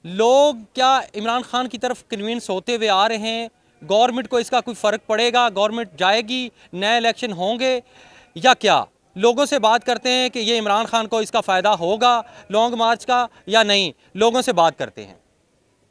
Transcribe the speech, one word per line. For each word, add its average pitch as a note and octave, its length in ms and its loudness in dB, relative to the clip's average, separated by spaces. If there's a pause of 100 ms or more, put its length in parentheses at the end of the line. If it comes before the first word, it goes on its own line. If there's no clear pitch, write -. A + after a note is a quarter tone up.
लोग A3+ 720 2
क्या C4 180 2 (220)
इमरान A3+ 280 -4
खान B3 260 -6
की A#3 100 -12
तरफ B3 320 -6
कन्विंस A3 400 -6
होते F#3+ 260 -4
हुए A3 120 -2
आ G3 180 2
रहे A3+ 120 -2
हैं? A3+ 300 -6 (340)
गवर्नमेंट A3+ 440 2
को A#3+ 140 0
इसका A#3 200 0
कोई A3+ 140 -8
फ़र्क G#3 340 -2
पड़ेगा? A#3 420 2
गवर्नमेंट G#3 480 -4
जाएगी, A3+ 520 -2 (240)
नए G3+ 220 0
इलेक्शन A#3 360 -2
होंगे A#3 420 -2 (640)
या B3 180 4
क्या? D#3+ 320 2 (300)
लोगों A#3 300 2
से C#4+ 120 -2
बात A3 260 2
करते B3 260 -2
हैं B3+ 200 0
कि B3 100 -8
ये A3+ 180 0
इमरान G#3+ 280 0
खान A3+ 200 -2
को A3+ 160 -2
इसका A3 180 -2
फ़ायदा F#3+ 300 0
होगा G#3 400 2 (420)
लॉन्ग A#3 220 2
मार्च A#3 300 0
का B3 240 0 (200)
या A3 140 4
नहीं, G3 300 0 (240)
लोगों A#3 260 2
से B3+ 100 -2
बात E3 260 4
करते A2+ 240 -10
हैं। G2 140 -20 (760)